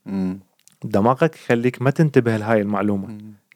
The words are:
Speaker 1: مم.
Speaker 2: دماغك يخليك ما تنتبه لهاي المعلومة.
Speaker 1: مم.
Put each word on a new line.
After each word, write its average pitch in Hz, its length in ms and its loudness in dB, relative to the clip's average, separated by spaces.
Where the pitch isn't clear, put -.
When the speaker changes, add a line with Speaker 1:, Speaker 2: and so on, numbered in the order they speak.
Speaker 1:
مم. 95 340 -4
Speaker 2:
دماغك 117 520 0
يخليك 123 460 -2
ما 127 80 2
تنتبه 131 480 2
لهاي 107 240 2
المعلومة. 101 460 -2
Speaker 1:
مم. 107 260 -16